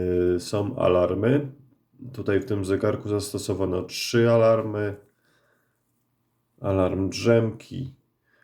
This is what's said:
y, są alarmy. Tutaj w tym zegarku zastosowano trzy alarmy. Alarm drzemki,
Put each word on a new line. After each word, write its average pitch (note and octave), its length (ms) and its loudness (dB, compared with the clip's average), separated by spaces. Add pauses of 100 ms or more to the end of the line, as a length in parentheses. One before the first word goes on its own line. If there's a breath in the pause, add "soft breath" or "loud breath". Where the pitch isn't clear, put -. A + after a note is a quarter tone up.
(360)
y, E2+ 40 -4
są G#2 360 -4
alarmy. F#2 760 2 (600)
Tutaj G2 280 -2
w F#2+ 40 -6
tym G2+ 200 -4
zegarku G#2 440 -2
zastosowano F#2+ 760 -4
trzy - 480 0
alarmy. A2 680 2 (1600)
Alarm F#2+ 480 0
drzemki, A2+ 840 0 (500)